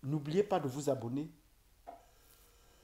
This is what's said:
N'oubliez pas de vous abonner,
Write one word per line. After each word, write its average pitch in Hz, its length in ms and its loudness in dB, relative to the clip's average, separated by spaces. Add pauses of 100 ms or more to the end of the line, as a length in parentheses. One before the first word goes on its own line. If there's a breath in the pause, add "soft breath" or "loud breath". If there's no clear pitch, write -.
N'oubliez 151 400 2
pas 190 160 2
de 143 80 0
vous 135 200 -2
abonner, 131 400 0 (1600)